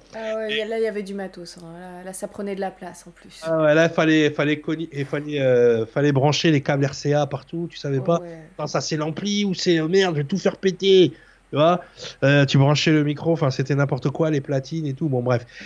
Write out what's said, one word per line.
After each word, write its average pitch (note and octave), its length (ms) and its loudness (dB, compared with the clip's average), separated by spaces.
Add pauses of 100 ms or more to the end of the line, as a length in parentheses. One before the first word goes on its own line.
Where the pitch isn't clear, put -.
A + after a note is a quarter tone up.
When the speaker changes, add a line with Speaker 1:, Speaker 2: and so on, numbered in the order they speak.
(160)
Speaker 1:
Ah A3 220 -6
ouais, A3 140 -6
Speaker 2:
Et G#3+ 60 -2
Speaker 1:
y A3 40 -2
a, G#3 40 -6
là, A3+ 120 -4
il A3 40 -2
y A3 60 0
avait G#3 160 -6
du G3 100 -10
matos, F#3+ 440 -12
hein. E3 140 -16
Là, F3+ 300 -16
là, F#3 100 -12
ça G3 140 -10
prenait G3+ 300 -8
de F#3+ 40 -6
la F#3+ 120 -6
place, F3 340 -16
en F3 60 -20
plus. - 320 -20
Speaker 2:
Ah D#3+ 180 0
ouais, D3+ 140 4
là, E3 120 6
fallait, D#3 420 2
fallait D3 280 -2
cogner, D#3+ 320 -6
et C#3+ 140 -8
fallait, D3 360 -6
euh, A#2+ 460 4
fallait D3 240 0
brancher C#3+ 400 2
les C#3+ 120 2
câbles C#3+ 220 0
R C3+ 100 -2
C C#3+ 200 -2
A D3 140 0
partout, E3 420 -8
tu - 80 -20
savais C#3 200 -4
Speaker 1:
Oh B2+ 40 -4
Speaker 2:
pas. E3+ 160 2
Speaker 1:
ouais. E3 220 -14 (180)
Speaker 2:
Attends, D3+ 80 -6
ça, D3 140 -4
c'est D#3 160 -4
l'ampli F#3 480 -4
ou G3 100 -2
c'est, E3+ 260 2
oh D#3 60 0
merde, F3+ 300 2
je D3 60 -2
vais C#3 40 -6
tout F#3+ 100 -4
faire F3 200 -2
péter, F#3 560 4 (380)
tu C3 60 -6
vois. E3+ 240 4 (420)
Euh, C#3 220 6
tu C3+ 140 4
branchais C#3+ 340 4
le D3+ 100 4
micro, D3 300 -2
enfin, D3 180 0
c'était C#3 240 -2
n'importe C#3 360 -2
quoi, D#3+ 200 -2
les D3 100 0
platines C#3+ 460 -6
et C3+ 80 -4
tout, D#3 140 -4
bon, B2+ 120 -2
bref. B2 260 0 (180)